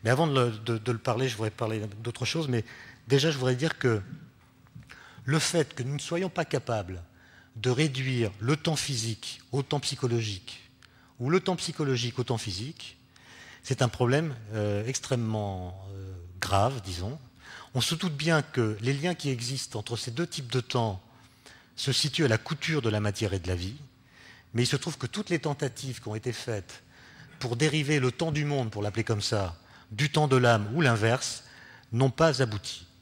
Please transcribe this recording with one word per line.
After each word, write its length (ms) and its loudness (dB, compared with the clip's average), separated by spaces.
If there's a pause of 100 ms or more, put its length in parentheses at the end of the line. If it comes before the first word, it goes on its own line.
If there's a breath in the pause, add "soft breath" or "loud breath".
Mais 60 0
avant 180 4
de 80 2
le, 160 6
de, 280 -2
de 140 -2
le 60 -2
parler, 300 0
je 80 -4
voudrais 140 -2
parler 300 -4 (180)
d'autre 260 -6
chose, 240 -2
mais 160 0 (420 loud breath)
déjà 240 4
je 60 -2
voudrais 200 2
dire 200 -2
que 240 2 (1200 loud breath)
le 160 2
fait 340 2
que 80 -6
nous 120 -4
ne 60 -4
soyons 300 -2
pas 160 -2
capables 560 -4 (540 loud breath)
de 140 0
réduire 680 2
le 180 2
temps 200 0
physique 680 -4 (100)
au 100 0
temps 180 0
psychologique, 920 -4 (480 loud breath)
ou 100 -4
le 120 4
temps 160 0
psychologique 600 -2
au 60 0
temps 140 0
physique, 580 -10 (680 loud breath)
c'est 200 0
un 60 6
problème, 460 2 (200)
euh, 320 0
extrêmement, 1040 -4
euh, 240 -12 (260)
grave, 420 2
disons. 360 -6 (560 loud breath)
On 80 2
se 140 0
doute 200 -4
bien 260 4
que 380 0
les 140 2
liens 220 0
qui 120 -4
existent 500 -4
entre 180 -6
ces 160 -6
deux 140 -2
types 260 -8
de 80 2
temps 420 0 (720 loud breath)
se 160 -2
situent 320 0
à 40 4
la 100 6
couture 440 -2
de 60 2
la 120 2
matière 340 0
et 60 0
de 80 -8
la 80 0
vie, 180 -6 (800 loud breath)
mais 100 2
il 40 4
se 100 0
trouve 200 -4
que 120 -6
toutes 200 -6
les 120 0
tentatives 600 -4
qui 60 -12
ont 80 -6
été 180 -4
faites 520 -8 (560 loud breath)
pour 160 -2
dériver 420 2
le 140 2
temps 180 0
du 140 0
monde, 260 0
pour 100 -6
l'appeler 220 -2
comme 180 0
ça, 380 -2 (320 loud breath)
du 180 0
temps 200 4
de 80 6
l'âme 400 6
ou 60 2
l'inverse, 600 4 (480 loud breath)
n'ont 220 4
pas 280 4
abouti. 460 -2 (160)